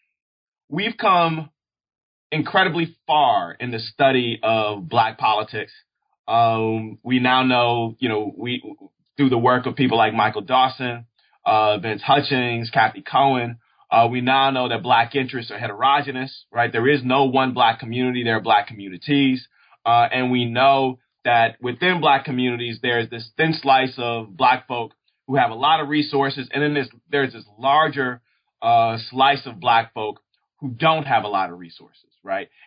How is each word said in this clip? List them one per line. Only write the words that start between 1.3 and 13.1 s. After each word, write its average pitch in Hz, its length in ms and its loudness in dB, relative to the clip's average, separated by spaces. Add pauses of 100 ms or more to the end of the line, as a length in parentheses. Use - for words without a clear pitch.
incredibly 165 640 -2 (120)
far 113 520 0
in 123 120 -8
the 117 80 -6
study 123 640 0
of 107 440 -2
Black 110 300 0
politics. 107 560 -2 (540)
Um, 110 760 0
we 127 180 0
now 127 220 2
know, 120 580 0
you 123 100 -2
know, 107 260 -4
we, 123 260 -8 (540)
through 135 140 2
the 123 80 2
work 123 260 2
of - 120 -6
people 123 200 0
like 110 160 2
Michael 107 300 0
Dawson, 123 640 -2 (400)
uh, 107 320 2
Vince 107 240 -6
Hutchings, 123 640 0
Kathy 110 320 0
Cohen, 127 560 0 (340)